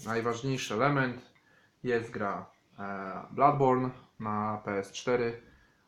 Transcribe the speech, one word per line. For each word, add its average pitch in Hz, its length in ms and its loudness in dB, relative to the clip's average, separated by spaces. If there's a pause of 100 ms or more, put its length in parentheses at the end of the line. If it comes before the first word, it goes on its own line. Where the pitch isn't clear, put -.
Najważniejszy 117 680 -2
element 131 560 0 (520)
jest 117 280 0
gra, 98 360 -4 (320)
e, 98 520 -8
Bloodborne 131 600 4 (300)
na 107 440 -2
P 101 140 -2
S 98 140 -6
cztery, 120 500 0 (460)